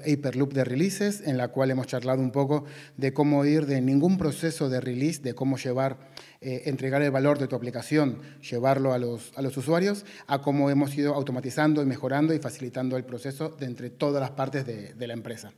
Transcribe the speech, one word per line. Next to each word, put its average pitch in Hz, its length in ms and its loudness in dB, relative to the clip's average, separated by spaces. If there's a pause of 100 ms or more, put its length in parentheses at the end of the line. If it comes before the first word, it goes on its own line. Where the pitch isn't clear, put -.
e 156 80 2
Hyperloop 135 400 0
de 139 100 2
releases, 190 640 0
en 135 120 0
la 123 100 0
cual 131 240 0
hemos 131 160 -2
charlado 131 340 0
un 127 80 0
poco 139 360 0 (300)
de 135 160 0
cómo 143 320 4
ir 151 220 4
de 139 140 2
ningún 139 360 4
proceso 156 520 -2
de 127 120 -2
release, 131 420 -2
de 123 120 -4
cómo 135 220 0
llevar, 131 420 -2 (420)
eh, 131 260 -6
entregar 131 360 0
el 147 80 2
valor 135 300 4
de 131 80 -2
tu 131 80 -4
aplicación, 120 640 0 (280)
llevarlo 135 440 2
a 127 60 2
los, 120 360 -6
a 139 80 -6
los 131 140 -4
usuarios, 175 500 0 (220)
a 139 120 0
cómo 139 300 2
hemos 139 260 2
ido 143 180 2
automatizando 139 680 2
y 139 40 2
mejorando 139 460 2
y 156 60 2
facilitando 127 580 -4
el 123 80 -4
proceso 139 440 -8
de 147 180 -10
entre 123 240 -10
todas 143 300 0
las 131 100 -2
partes 135 340 -2
de, 107 300 -10
de 120 140 -8
la 117 60 -8
empresa. 110 440 -10